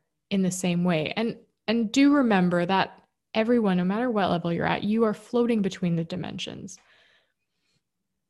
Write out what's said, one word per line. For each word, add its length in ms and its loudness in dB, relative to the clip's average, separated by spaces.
in 100 0
the 100 0
same 340 -2
way. 340 0
And, 180 -4
and 240 -2
do 220 6
remember 500 2
that 340 0
everyone, 420 2
no 80 0
matter 260 -2
what 200 0
level 200 -2
you're 160 -2
at, 180 -2
you 200 0
are 80 0
floating 480 -2
between 360 -2
the 80 -2
dimensions. 720 -12